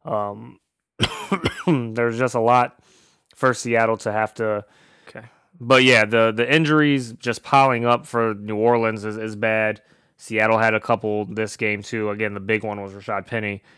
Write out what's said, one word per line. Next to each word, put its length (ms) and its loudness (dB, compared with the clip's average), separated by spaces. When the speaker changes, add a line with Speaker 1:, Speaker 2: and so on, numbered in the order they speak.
Speaker 1:
um, 560 -8
<coughs> 680 -4
there's 520 -2
just 160 -2
a 60 0
lot 380 2
for 180 2
Seattle 460 0
to 140 -6
have 220 -2
to 300 -4
Speaker 2:
Okay. 180 -20
Speaker 1:
But 240 4
yeah, 200 8
the, 320 4
the 160 0
injuries 600 2
just 300 -6
piling 440 2
up 200 2
for 280 -2
New 220 -8
Orleans 500 0
is, 100 -8
is 200 -8
bad. 440 0
Seattle 400 2
had 160 4
a 60 0
couple 460 -2
this 300 -6
game 260 -4
too. 280 -6
Again, 240 -6
the 60 -10
big 240 -2
one 180 -8
was 100 -12
Rashad 340 -8
Penny, 360 -6